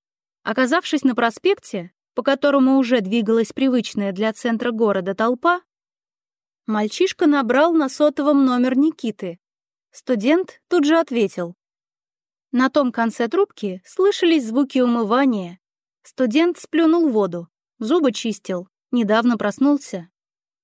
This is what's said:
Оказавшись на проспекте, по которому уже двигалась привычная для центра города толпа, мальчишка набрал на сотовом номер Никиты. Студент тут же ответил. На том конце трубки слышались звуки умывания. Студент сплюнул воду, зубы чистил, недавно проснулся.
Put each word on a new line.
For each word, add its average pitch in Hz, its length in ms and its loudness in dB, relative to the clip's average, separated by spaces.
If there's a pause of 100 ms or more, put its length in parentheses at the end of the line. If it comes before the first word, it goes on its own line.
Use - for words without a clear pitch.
(420)
Оказавшись 262 640 -2
на 254 100 -6
проспекте, 233 800 -2 (220)
по 247 80 -6
которому 277 560 2
уже 247 220 2
двигалась 220 520 -2
привычная 233 600 -2
для 214 200 -4
центра 233 400 -4
города 196 420 -2
толпа, 254 480 0 (1040)
мальчишка 214 600 -2
набрал 285 460 2
на 311 160 0
сотовом 294 560 2
номер 254 320 2
Никиты. 233 640 -2 (500)
Студент 262 800 -2
тут 349 160 2
же 311 140 4
ответил. 220 580 -4 (960)
На 254 160 2
том 262 240 0
конце 233 360 -2
трубки 214 560 -4
слышались 339 640 0
звуки 262 320 0
умывания. 233 800 0 (420)
Студент 285 560 0
сплюнул 330 500 2
воду, 190 400 -2 (300)
зубы 262 340 0
чистил, 196 560 -8 (220)
недавно 233 480 2
проснулся. 208 720 -2 (540)